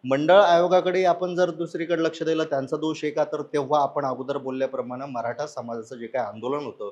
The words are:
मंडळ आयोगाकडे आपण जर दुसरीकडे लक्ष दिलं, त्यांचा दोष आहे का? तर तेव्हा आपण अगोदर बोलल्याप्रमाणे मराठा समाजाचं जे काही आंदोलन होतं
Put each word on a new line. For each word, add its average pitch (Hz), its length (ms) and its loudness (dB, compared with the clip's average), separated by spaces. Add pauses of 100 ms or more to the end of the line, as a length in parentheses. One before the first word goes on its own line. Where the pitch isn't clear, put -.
मंडळ 151 360 6
आयोगाकडे 180 640 4
आपण 175 300 2
जर 175 160 2
दुसरीकडे 165 520 -4
लक्ष 160 200 -2
दिलं, 160 220 0
त्यांचा 139 320 -2
दोष 156 280 -4
आहे 147 80 -2
का? 151 120 0
तर 147 180 -4
तेव्हा 143 400 0
आपण 143 220 -2
अगोदर 131 340 -4
बोलल्याप्रमाणे 131 680 -6
मराठा 120 400 -6
समाजाचं 120 500 -10
जे 117 100 -12
काही 117 200 -4
आंदोलन 123 380 -6
होतं 104 280 -10